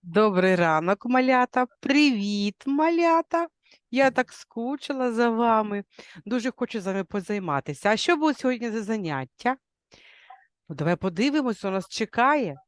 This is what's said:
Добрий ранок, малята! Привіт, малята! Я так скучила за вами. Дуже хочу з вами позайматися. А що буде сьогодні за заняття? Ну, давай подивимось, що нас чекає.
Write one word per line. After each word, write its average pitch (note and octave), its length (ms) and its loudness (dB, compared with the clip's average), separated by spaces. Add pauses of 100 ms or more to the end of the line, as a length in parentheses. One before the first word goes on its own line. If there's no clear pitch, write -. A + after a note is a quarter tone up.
Добрий F#3 540 4
ранок, F3 500 2
малята! B3+ 600 2 (140)
Привіт, G#3 840 0
малята! E4 840 0 (420)
Я C4 200 2
так - 220 -2
скучила B3+ 800 -6
за A#3 180 2
вами. A3 540 0 (400)
Дуже A#3 260 -2
хочу A#3 300 -6
з F3+ 60 -8
вами F#3+ 180 -4
позайматися. F#3 880 -4
А A3 60 4
що F4 200 2
буде D4+ 220 0
сьогодні A#3+ 320 -2
за A3 120 -6
заняття? G3 760 -4 (1120)
Ну, D3+ 80 -12
давай D#3 200 0
подивимось, A#3+ 640 -2
що G3 120 -6
нас F#3+ 180 -4
чекає. A#3 680 -2 (120)